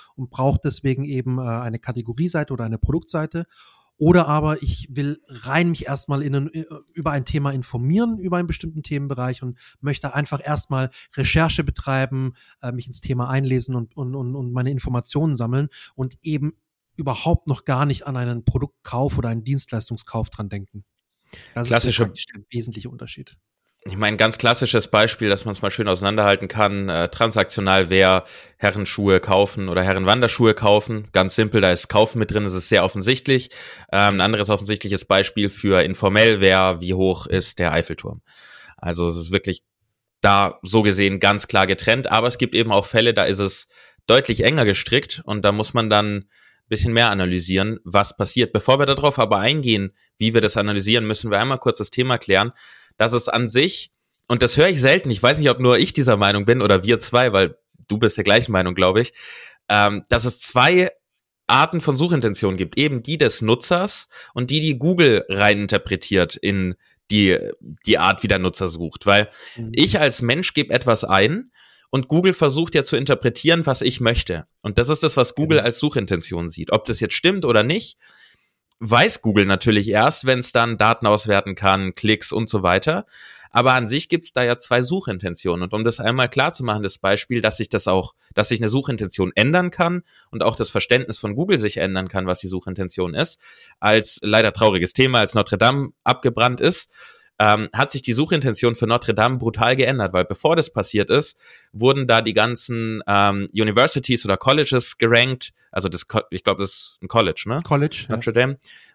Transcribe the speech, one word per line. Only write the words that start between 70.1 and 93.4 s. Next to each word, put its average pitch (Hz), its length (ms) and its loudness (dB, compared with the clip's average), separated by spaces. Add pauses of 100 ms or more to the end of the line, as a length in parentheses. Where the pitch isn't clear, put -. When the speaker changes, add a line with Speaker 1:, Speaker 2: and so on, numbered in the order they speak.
Speaker 2:
Mensch 127 320 -2
gebe - 220 -2
etwas 117 300 0
ein 123 480 2 (360)
und 131 200 -2
Google 175 260 4
versucht 156 400 0
ja 147 80 4
zu 135 160 -2
interpretieren, 143 640 0
was 131 160 -2
ich - 220 -2
möchte. 113 440 0 (140)
Und 101 160 -4
das 120 140 2
ist 151 120 0
das, 156 140 0
was 127 180 2
Google 156 260 2
Speaker 1:
Mhm. - 40 -6
Speaker 2:
als 117 140 -2
Suchintention 90 720 -2
sieht. 80 200 -12
Ob - 140 2
das - 160 -4
jetzt 110 140 -2
stimmt 180 320 0
oder 113 160 4
nicht, 160 340 -4 (840)
weiß 117 380 2
Google 104 240 2
natürlich 101 460 2
erst, 113 340 2
wenn's 127 280 0
dann 117 260 0
Daten 110 280 2
auswerten 101 480 0
kann, 95 400 0
Klicks - 380 -2
und 113 160 -4
so 104 140 -2
weiter. 156 420 0 (460)
Aber 127 240 2
an 123 120 0
sich 135 220 -4
gibt's 170 240 -4
da 127 100 0
ja 120 140 0
zwei 120 240 0
Suchintentionen. 92 840 -4
Und 90 100 -8
um 110 100 -4
das 117 160 -2
einmal 117 300 -2
klar 139 240 0
zu 131 100 -8
machen, 107 180 -2
das 98 140 -6
Beispiel, 104 460 -2
dass 107 160 0
sich 110 100 -6
das - 180 -2
auch, 92 280 0 (180)
dass - 160 0
sich 110 100 -2
eine 113 120 -2
Suchintention 107 640 -2
ändern 165 360 2
kann 175 320 -2 (280)
und - 120 -6
auch 113 140 2
das - 140 -4
Verständnis 120 480 0
von 104 160 -6
Google 170 240 0
sich 107 180 -2
ändern 92 320 -4
kann, 95 180 -4
was 90 120 -2
die 95 100 -10
Suchintention 92 640 -6
ist, 120 260 -4 (420)